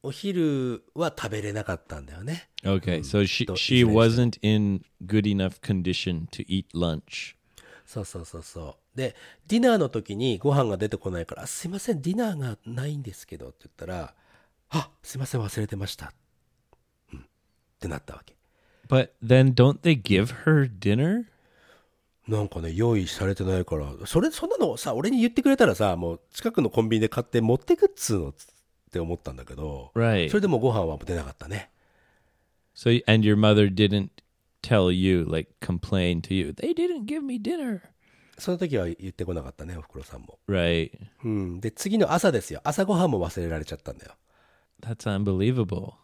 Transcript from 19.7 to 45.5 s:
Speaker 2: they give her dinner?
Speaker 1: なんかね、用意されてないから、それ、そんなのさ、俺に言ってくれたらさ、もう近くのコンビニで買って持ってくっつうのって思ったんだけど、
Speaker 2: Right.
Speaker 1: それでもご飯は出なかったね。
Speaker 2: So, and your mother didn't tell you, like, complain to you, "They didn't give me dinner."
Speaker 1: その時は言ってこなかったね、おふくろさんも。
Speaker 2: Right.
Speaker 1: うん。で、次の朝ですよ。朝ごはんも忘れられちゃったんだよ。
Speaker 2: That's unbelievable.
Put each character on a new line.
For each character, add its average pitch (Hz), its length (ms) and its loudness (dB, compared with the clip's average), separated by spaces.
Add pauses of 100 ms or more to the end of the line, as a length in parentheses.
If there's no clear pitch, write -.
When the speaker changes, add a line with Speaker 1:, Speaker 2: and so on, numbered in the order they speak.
Speaker 2:
they 156 200 2
give 101 440 0
her 143 340 4
dinner? 147 460 2 (1040)
Speaker 1:
な 107 120 0
ん 104 80 -2
か - 120 -8
ね、 82 120 -6
用 113 240 2
意 92 120 0
さ - 180 -4
れ 98 80 0
て - 100 -6
な 92 140 0
い 90 60 0
か - 120 -4
ら、 73 100 -4 (200)
そ 165 140 2
れ、 311 100 2
そ 330 160 -6
ん 381 40 -4
な 480 60 0
の 160 200 0
さ、 - 180 -4
俺 180 160 0
に 247 100 2
言 233 100 4
っ - 20 -20
て 269 100 0
く 285 60 4
れ 269 80 6
た 233 100 6
ら 110 80 4
さ、 95 220 2
も 85 180 -4
う - 60 -14 (120)
近 226 200 -6
く 170 100 2
の 113 80 2
コ 113 120 2
ン 110 60 0
ビ 110 100 2
ニ - 20 2
で 110 80 2
買 - 160 -4
っ - 20 -10
て 120 140 2
持 113 160 4
っ - 20 -2
て - 180 2
く 403 100 4
っ - 80 6
つ - 200 -2
う 95 60 2
の 71 80 -4
っ 69 60 -12 (580)
て 90 80 -4
思 82 160 -2
っ - 20 -12
た - 140 -12
ん 64 40 -14
だ 64 80 -16
け - 120 -16
ど、 143 380 -10
Speaker 2:
Right. 110 340 2
Speaker 1:
そ 170 80 0
れ 214 40 4
で 202 60 0
も 147 120 2
ご 123 120 4
飯 104 160 0
は 78 120 -4
出 87 180 -6
な 73 80 -6
か 67 60 -12
っ - 60 -18
た - 120 -18
ね。 98 220 -10 (1040)
Speaker 2:
So, 120 280 2 (100)
and 110 140 6
your 104 100 6
mother 104 360 6
didn't 98 380 2 (520)
tell 95 300 4
you, 92 360 2
like, 80 220 -4 (100)
complain 87 600 -2
to 95 140 -6
you, 78 160 -2
"They 302 240 -4
didn't 339 320 -4
give 302 160 -6
me 254 180 -6
dinner." 247 400 -6 (580)
Speaker 1:
そ - 140 -4
の 175 60 -2
時 160 200 -2
は 87 100 -2
言 95 220 -8
っ - 20 -16
て - 120 -8
こ 87 100 -4
な 80 80 -6
か 67 60 -12
っ - 60 -16
た 76 100 -16
ね、 87 120 -12
お 78 60 -12
ふ - 60 -20
く - 100 -18
ろ 73 60 -14
さ - 120 -20
ん 60 60 -18
も。 - 160 -20 (100)
Speaker 2:
Right. 85 440 0 (320)
Speaker 1:
う 117 40 -4
ん。 95 320 -4
で、 110 100 -4
次 - 280 -2
の - 140 2
朝 175 200 4
で 110 80 2
す - 120 -12
よ。 73 120 -10
朝 170 200 0
ご 202 100 0
は 180 120 2
ん 156 40 2
も 95 180 0
忘 90 120 -8
れ 85 80 -2
ら 82 100 -4
れ 76 60 -6
ち - 80 -12
ゃ 76 40 -10
っ - 20 -18
た 67 140 -14
ん - 60 -14
だ - 80 -20
よ。 - 60 -20 (680)
Speaker 2:
That's 113 160 -8 (120)
unbelievable. 98 920 0